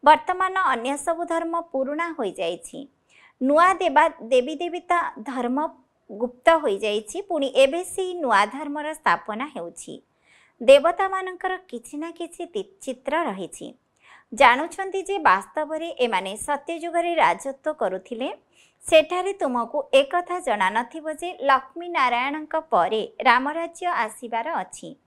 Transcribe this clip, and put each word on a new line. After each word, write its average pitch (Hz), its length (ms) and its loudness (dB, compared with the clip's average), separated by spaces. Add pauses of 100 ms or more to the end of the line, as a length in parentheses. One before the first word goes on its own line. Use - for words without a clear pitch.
ବର୍ତ୍ତମାନ 370 540 4
ଅନ୍ୟ 269 400 0
ସବୁ 330 260 -4
ଧର୍ମ 330 380 -2
ପୁରୁଣା 302 580 -4
ହୋଇଯାଇଛି। 180 680 -6 (540)
ନୂଆ 311 320 4
ଦେବା-, 320 500 2
ଦେବୀ 254 320 2
ଦେବତା 349 640 -4
ଧର୍ମ 254 480 -4 (440)
ଗୁପ୍ତ 240 380 0
ହୋଇଯାଇଛି, 220 720 0
ପୁଣି 302 340 -2
ଏବେ 269 280 4
ସେହି 370 300 -8
ନୂଆ 240 320 2
ଧର୍ମର 294 480 -8
ସ୍ଥାପନା 214 520 -2
ହେଉଛି। 165 560 -14 (600)
ଦେବତାମାନଙ୍କର 370 920 4
କିଛି 294 400 -14
ନା 330 140 -8
କିଛି 339 340 -10
ତି-, 214 260 -8 (100)
ଚିତ୍ର 262 420 -4
ରହିଛି। 190 500 -10 (600)
ଜାଣୁଛନ୍ତି 330 680 2
ଯେ 392 160 -4
ବାସ୍ତବରେ 302 720 0 (100)
ଏମାନେ 202 380 -2
ସତ୍ୟଯୁଗରେ 339 800 -4
ରାଜତ୍ୱ 214 580 0
କରୁଥିଲେ। 226 640 -6 (520)
ସେଠାରେ 359 440 4
ତୁମକୁ 254 500 -2 (100)
ଏକଥା 349 460 2
ଜଣାନଥିବ 240 760 -2
ଯେ 240 280 -8
ଲକ୍ଷ୍ମୀ 277 480 0
ନାରାୟଣଙ୍କ 285 680 -2
ପରେ 214 640 0
ରାମରାଜ୍ୟ 294 640 2
ଆସିବାର 240 680 -4
ଅଛି। 220 540 -10